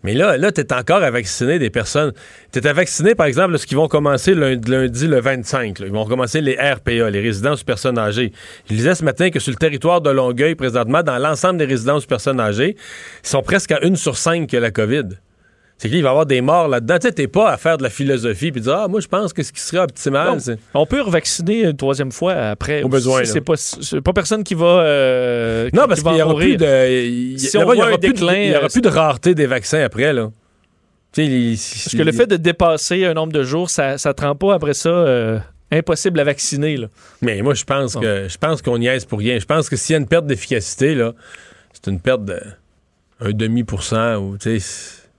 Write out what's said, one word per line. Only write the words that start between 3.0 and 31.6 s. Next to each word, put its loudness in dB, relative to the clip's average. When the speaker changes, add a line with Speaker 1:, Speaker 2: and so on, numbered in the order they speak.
Speaker 1:
par 2
exemple, 2
là, 0
ceux -4
qui -6
vont 2
commencer 2
lundi, 0
lundi 0
le 4
vingt-cinq, -4
là. -8
Ils -8
vont -2
commencer -2
les 0
R -2
P 0
A, 2
les -2
résidences -2
personnes -2
âgées. -2
Je -2
lisais 2
ce -2
matin 0
que -2
sur -4
le -6
territoire 0
de 2
Longueuil, 2
présentement, 0
dans -2
l'ensemble 0
des 0
résidences 0
personnes -2
âgées, 0
ils -10
sont 0
presque -2
à 0
une 2
sur -4
cinq -2
qui -4
a 2
la 0
covid. -2
C'est -6
qu'il 2
va 4
y 4
avoir 4
des 2
morts 2
là-dedans. 0
Tu 0
sais, 0
t'es -2
pas 2
à -2
faire 0
de -4
la -2
philosophie -2
puis -6
dire, « 0
Ah, -4
moi, -2
je -10
pense -4
que -6
ce -8
qui -16
serait -4
optimal, -2
Speaker 2:
Non. -4
Speaker 1:
c'est » -6
Speaker 2:
On 4
peut -2
revacciner -2
une 0
troisième -2
fois -2
après -4
Speaker 1:
Au -2
Speaker 2:
aussi. 0
Speaker 1:
besoin, 2
Speaker 2:
C'est -2
Speaker 1:
là. -2
Speaker 2:
pas, -2
c'est -8
pas 0
personne -2
qui -6
va, 0
euh, 2
Speaker 1:
Non, 6
Speaker 2:
qui, 6
Speaker 1:
parce 2
Speaker 2:
qui -6
va 4
Speaker 1:
qu'il 4
y 4
aura 4
Speaker 2:
mourir. 4
Speaker 1:
plus 4
de, 4
il -4
y, -10
Speaker 2:
Si -2
Speaker 1:
là-bas, 4
Speaker 2:
on 8
Speaker 1:
il 8
y 4
Speaker 2:
voit 4
Speaker 1:
aura 4
Speaker 2:
un -2
Speaker 1:
plus 2
de, 2
Speaker 2:
déclin, 2
Speaker 1:
il 2
y 2
aura 2
Speaker 2:
euh, 0
Speaker 1:
plus 2
de 2
rareté 2
des 2
vaccins 0
après, 2
là. -2
Tu 2
sais, -
il, 2